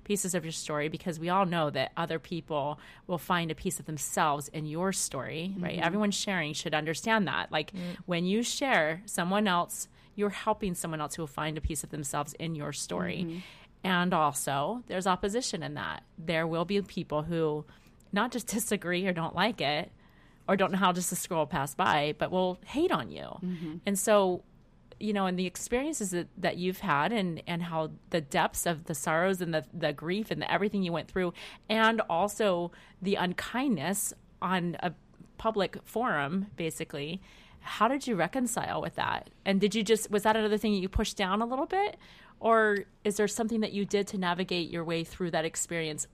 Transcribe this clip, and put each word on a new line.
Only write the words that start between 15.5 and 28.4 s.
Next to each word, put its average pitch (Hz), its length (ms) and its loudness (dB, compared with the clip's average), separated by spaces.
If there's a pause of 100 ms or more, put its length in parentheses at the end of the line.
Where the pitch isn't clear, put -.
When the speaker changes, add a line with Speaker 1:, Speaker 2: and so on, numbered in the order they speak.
Speaker 1:
in 143 120 -6
that. 82 300 -6 (120)
There 165 300 0
will 165 180 0
be 196 160 2
people 156 440 -4
who 160 420 0 (460)
not 226 200 2
just 233 140 -4
<laughs> 196 100 -4
disagree 190 500 0
or 180 60 2
don't 165 220 -2
like 202 260 2
it 147 320 0 (560)
or 190 80 6
don't 190 160 4
know 190 60 2
how 185 140 6
just 175 180 -2
to 180 60 -4
scroll 160 280 0
past 143 320 -2
by, 151 400 4
but - 140 -2
will 185 340 2
hate 339 260 0
on 156 200 0
you. 71 140 -10 (200)
Speaker 2:
Mm-hmm. 165 300 -4 (100)
Speaker 1:
And 202 140 0
so, 190 440 4 (580)
you 208 120 -2
know, 196 140 2
and 180 100 0
the 185 100 0
experiences 240 640 -2
that, 175 260 -2
that 175 220 0
you've 180 200 -2
had 156 340 2
and, 180 360 0
and 170 120 -2
how 160 300 -2 (200)
the 170 100 2
depths 165 460 0